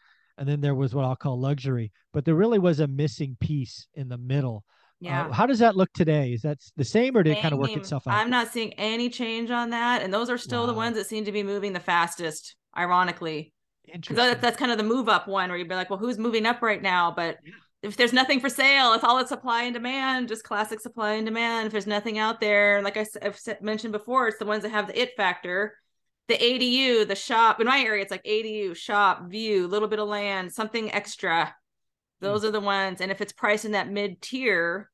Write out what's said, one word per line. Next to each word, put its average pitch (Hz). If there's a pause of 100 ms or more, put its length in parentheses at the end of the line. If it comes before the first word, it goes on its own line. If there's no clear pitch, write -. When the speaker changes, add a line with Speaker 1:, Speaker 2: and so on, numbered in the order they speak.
(400)
Speaker 1:
and 139
then 147
there 143
was 131
what 139
I'll 127
call 127
luxury, 127 (200)
but 147
there 165
really 214
was 175
a 151
missing 139
piece -
in 131
the 123
middle. 123
Uh, -
Speaker 2:
Yeah. 170
Speaker 1:
how 180
does 254
that 226
look 185
today? 151
Is 113
that 151
s-, -
the 143
same, 247
or 214
did 156
it -
kinda 151
work 135
Speaker 2:
Same. -
Speaker 1:
itself -
out? 190
Speaker 2:
I'm 226
not 247
seeing 226
any 226
change 233
on 240
that. 240
And 185
those 233
are 233
still 240
the 233
Speaker 1:
Wow. 220
Speaker 2:
ones 226
that 202
seem 214
to 208
be 208
moving 202
the 180
fastest, 175 (200)
ironically. 175 (320)
'Cause 156
that's, 175
Speaker 1:
Interesting. 240
Speaker 2:
that's 233
kind 254
of 220
the 214
move 226
up 185
one 190
where 180
you'd 175
be 185
like, 185
"Well, 190
who's 233
moving 220
up 240
right 214
now?" 180
But 165
Speaker 1:
Yeah. 160 (300)
Speaker 2:
if 202
there's 233
nothing 262
for 269
sale, 269
it's 226
all 247
it's 254
supply 240
and 247
demand, 254
just 220
classic 214
supply 214
and 220
demand. 226
If 214
there's 208
nothing 208
out 220
there, 202
like 202
I 214
s-, 214
I've 202
s-, -
mentioned 214
before, 240
it's 214
the 208
ones 208
that 220
have 208
the -
it 247
factor, 190 (500)
the -
A 247
D 247 (220)
U, 226
the 196
shop. 226
In 226
my 269
area, 220
it's 196
like 190
A 214
D 214
U, 180
shop, 190
view, 208
little 208
bit 214
of 208
land, 196
something 220
extra. 170 (640)
Those 202
Speaker 1:
Hmm. 214
Speaker 2:
are 214
the 214
ones. 196
And 185
if 196
it's 202
priced 208
in 214
that 190
mid 202
tier 202